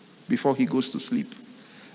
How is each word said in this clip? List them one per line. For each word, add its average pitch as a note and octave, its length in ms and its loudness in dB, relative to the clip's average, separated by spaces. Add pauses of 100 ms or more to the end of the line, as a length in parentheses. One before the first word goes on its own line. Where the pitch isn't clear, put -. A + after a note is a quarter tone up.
(300)
before C3 260 2
he C3+ 100 2
goes B2+ 240 0
to - 100 -4
sleep, - 280 -2 (680)